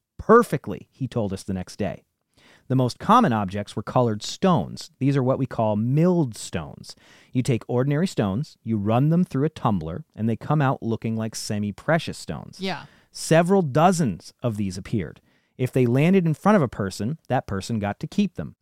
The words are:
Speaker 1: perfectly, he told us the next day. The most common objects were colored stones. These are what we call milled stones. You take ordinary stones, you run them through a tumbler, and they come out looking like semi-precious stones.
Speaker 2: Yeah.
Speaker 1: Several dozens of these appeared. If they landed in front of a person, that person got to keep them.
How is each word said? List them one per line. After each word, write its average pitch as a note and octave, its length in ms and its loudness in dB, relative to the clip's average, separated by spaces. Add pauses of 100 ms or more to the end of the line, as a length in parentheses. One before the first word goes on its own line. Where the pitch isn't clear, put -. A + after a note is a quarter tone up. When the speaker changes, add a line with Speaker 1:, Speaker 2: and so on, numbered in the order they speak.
(180)
Speaker 1:
perfectly, - 720 2
he - 160 -6
told G#2+ 260 -2
us F#2+ 120 -8
the G2 100 -4
next F#2 220 -8
day. F#2 260 -6 (640)
The - 80 -2
most B2+ 240 0
common G#3+ 340 4
objects G2+ 440 -4
were A2 80 -6
colored A#2 380 0
stones. A2 760 -2
These C#3 180 0
are C#3 60 2
what B2+ 160 0
we C3+ 80 -2
call G#2+ 300 0
milled C#3+ 600 2
stones. - 580 -10 (380)
You B2+ 100 0
take A#2 260 0
ordinary C#3+ 400 0
stones, A2 560 -2
you A2+ 120 0
run A2+ 320 2
them E3+ 160 4
through C3+ 220 -2
a - 20 -2
tumbler, F#2 560 -4 (120)
and A2 120 -2
they A2+ 80 0
come D3+ 240 0
out C3+ 220 0
looking A2+ 340 -4
like A2 180 -6
semi-precious G#2 840 -4
stones. - 420 -12
Speaker 2:
Yeah. F#3 260 -8 (240)
Speaker 1:
Several F3 520 4
dozens D3+ 800 2
of A2+ 140 -2
these G2 200 -4
appeared. F#2 440 -6 (360)
If B2 160 -4
they C3 140 4
landed E3 400 4
in D#3 80 2
front G#3 220 2
of F3 60 4
a B2+ 60 2
person, G#2+ 500 -6 (100)
that B2 180 -2
person G#2+ 320 -4
got G2+ 220 -4
to E3+ 60 -8
keep G3 280 -2
them. C#2+ 280 -10